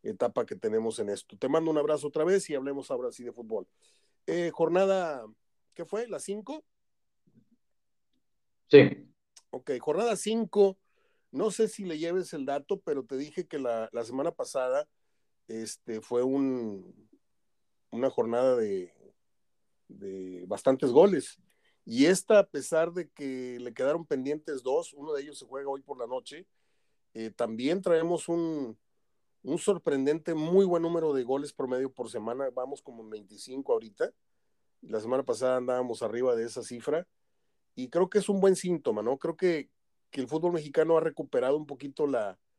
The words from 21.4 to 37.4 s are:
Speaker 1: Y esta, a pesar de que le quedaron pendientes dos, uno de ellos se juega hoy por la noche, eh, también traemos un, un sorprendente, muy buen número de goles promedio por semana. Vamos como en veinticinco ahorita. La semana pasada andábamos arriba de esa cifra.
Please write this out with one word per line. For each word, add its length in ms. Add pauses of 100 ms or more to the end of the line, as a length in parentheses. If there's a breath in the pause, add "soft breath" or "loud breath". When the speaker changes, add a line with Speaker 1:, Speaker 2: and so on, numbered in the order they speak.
Speaker 1:
Y 220
esta, 320
a 80
pesar 460
de 180
que 500
le 140
quedaron 320
pendientes 560
dos, 320
uno 200
de 80
ellos 140
se 100
juega 220
hoy 140
por 160
la 80
noche, 400 (640)
eh, 180
también 520
traemos 460
un, 500 (640)
un 160
sorprendente, 760
muy 300
buen 200
número 280
de 120
goles 280
promedio 400
por 160
semana. 420
Vamos 320
como 200
en 80
veinticinco 640
ahorita. 400 (680)
La 180
semana 240
pasada 320
andábamos 480
arriba 320
de 80
esa 180
cifra. 420 (720)